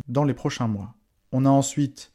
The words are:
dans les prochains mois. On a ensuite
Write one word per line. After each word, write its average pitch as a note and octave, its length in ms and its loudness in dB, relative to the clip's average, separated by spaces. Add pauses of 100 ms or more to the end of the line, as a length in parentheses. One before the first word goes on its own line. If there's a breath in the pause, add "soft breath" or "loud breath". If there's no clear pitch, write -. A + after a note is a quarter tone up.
dans C#3 160 0
les C#3+ 80 2
prochains B2+ 360 -4
mois. G#2 260 -6 (380)
On C3 120 2
a C#3 60 6
ensuite C#3 640 0